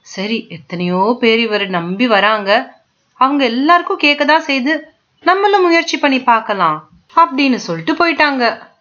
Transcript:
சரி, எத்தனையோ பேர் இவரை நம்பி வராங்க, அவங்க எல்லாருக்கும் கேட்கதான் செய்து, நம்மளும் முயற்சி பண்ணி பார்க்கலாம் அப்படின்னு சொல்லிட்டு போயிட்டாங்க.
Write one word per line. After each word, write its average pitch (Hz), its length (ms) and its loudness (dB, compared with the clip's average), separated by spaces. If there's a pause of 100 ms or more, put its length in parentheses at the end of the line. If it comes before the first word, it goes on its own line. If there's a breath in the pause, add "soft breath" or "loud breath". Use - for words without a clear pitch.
சரி, 214 480 -6
எத்தனையோ 180 680 -2
பேர் 226 200 2
இவரை 208 280 -2
நம்பி 185 400 -2
வராங்க, 214 680 0 (380)
அவங்க 277 320 0
எல்லாருக்கும் 330 540 0
கேட்கதான் 294 400 2
செய்து, 294 540 -4 (280)
நம்மளும் 392 400 2
முயற்சி 330 360 0
பண்ணி 269 240 0
பார்க்கலாம் 202 680 0 (260)
அப்படின்னு 277 400 2
சொல்லிட்டு 170 380 -6
போயிட்டாங்க. 285 720 -2 (140)